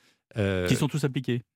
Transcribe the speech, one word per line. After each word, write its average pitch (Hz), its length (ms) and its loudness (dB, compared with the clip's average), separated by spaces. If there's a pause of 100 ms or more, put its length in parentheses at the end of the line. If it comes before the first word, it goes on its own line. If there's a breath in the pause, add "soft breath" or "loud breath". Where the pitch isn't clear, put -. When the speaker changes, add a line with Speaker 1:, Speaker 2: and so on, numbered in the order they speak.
(380 soft breath)
Speaker 1:
Euh, 95 300 2
Speaker 2:
Qui 131 80 4
sont 147 120 2
tous 143 160 -2
appliqués. 127 380 -2 (140)